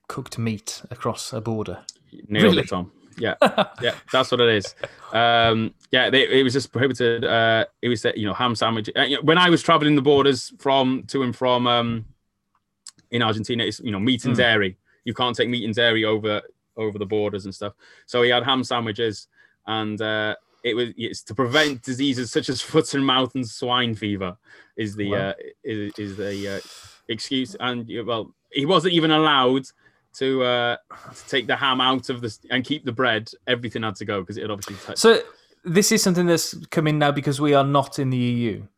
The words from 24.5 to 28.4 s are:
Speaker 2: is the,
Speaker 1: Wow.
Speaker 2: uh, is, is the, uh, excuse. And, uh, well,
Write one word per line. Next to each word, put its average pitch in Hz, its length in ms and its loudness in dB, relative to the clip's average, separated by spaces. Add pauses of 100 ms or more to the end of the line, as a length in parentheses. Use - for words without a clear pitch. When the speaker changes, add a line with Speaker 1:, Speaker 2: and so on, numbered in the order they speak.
Speaker 2:
is 104 180 -6
the, 101 160 -4
Speaker 1:
Wow. 101 60 0
Speaker 2:
uh, 98 160 -2 (300)
is, 104 360 -6
is 98 180 -8
the, 98 380 -6
uh, 92 40 -8 (500)
excuse. 117 500 -6
And, 120 320 -6
uh, 110 120 -8
well, 110 300 -6 (180)